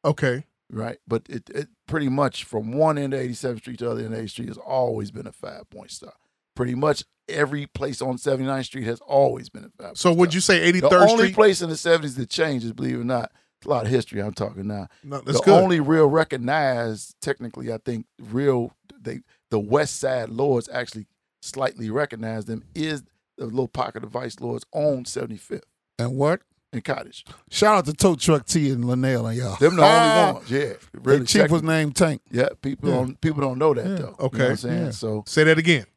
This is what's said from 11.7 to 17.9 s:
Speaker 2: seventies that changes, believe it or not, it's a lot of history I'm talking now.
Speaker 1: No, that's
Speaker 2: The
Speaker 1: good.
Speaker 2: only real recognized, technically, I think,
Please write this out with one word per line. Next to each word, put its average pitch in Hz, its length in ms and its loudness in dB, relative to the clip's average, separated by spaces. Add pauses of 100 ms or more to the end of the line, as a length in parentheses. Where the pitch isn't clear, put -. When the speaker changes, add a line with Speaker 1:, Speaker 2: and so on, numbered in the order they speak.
Speaker 2:
seventies 156 380 0
that 127 140 -6
changes, 127 440 -2
believe 127 240 -4
it 120 40 -6
or 117 40 -6
not, 123 260 -4 (280)
it's - 80 -14
a - 20 -8
lot 113 160 0
of 117 60 -2
history 113 300 0
I'm 101 120 -6
talking 98 340 -8
now. 101 200 -8 (160)
Speaker 1:
No, 139 180 -10
that's 151 180 0
Speaker 2:
The - 60 -2
Speaker 1:
good. 190 180 10
Speaker 2:
only 180 160 2
real 151 280 4
recognized, 131 1120 -2
technically, 123 500 -8
I 113 60 -6
think, 113 300 -8 (120)